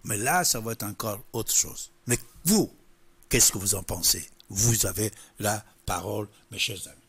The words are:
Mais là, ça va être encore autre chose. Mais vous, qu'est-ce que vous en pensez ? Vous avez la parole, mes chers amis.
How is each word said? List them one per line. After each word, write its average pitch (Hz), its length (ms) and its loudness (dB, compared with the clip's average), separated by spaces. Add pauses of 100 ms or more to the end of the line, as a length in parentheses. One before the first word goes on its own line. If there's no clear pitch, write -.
Mais 107 160 -4
là, 156 260 2
ça 120 160 0
va 113 120 -4
être 110 100 -6
encore 101 500 -6
autre 110 220 -2
chose. - 360 -2 (160)
Mais 120 120 0 (260)
vous, 175 260 4 (600)
qu'est-ce - 200 6
que - 60 -8
vous 98 180 0
en 92 80 -4
pensez ? 87 460 -2 (220)
Vous 110 340 2
avez 104 260 0 (280)
la 104 260 -2 (220)
parole, 104 420 -4 (220)
mes 98 80 -12
chers 92 300 -4
amis. - 200 -20